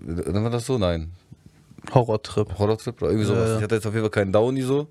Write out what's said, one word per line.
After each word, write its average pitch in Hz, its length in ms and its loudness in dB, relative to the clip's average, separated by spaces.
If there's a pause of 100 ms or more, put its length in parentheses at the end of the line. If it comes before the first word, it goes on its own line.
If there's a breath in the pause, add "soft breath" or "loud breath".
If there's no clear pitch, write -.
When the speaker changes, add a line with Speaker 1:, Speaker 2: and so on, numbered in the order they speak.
Speaker 1:
nennt 82 380 -4
man 117 100 -2
das 120 140 -4
so? 131 120 0
Nein. 85 340 0 (800)
Speaker 2:
Horrortrip. 110 680 2
Speaker 1:
Horrortrip 110 440 0
oder 80 80 2
irgendwie 107 160 2
sowas. 117 180 2
Speaker 2:
Ja, 110 80 0
ja. 110 60 0
Speaker 1:
Ich 110 60 -2
hatte 107 120 0
jetzt 107 100 -2
auf 104 80 -4
jeden 110 100 0
Fall 107 60 2
keinen 101 220 0
Downy 127 300 2
so. 139 280 -2